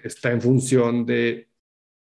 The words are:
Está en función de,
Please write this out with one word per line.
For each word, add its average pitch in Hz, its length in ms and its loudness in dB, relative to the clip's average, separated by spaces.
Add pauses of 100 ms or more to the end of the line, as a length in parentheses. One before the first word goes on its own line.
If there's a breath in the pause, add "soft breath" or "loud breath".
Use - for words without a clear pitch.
Está - 280 -6
en 117 120 -2
función 120 640 2
de, 117 420 -2 (580)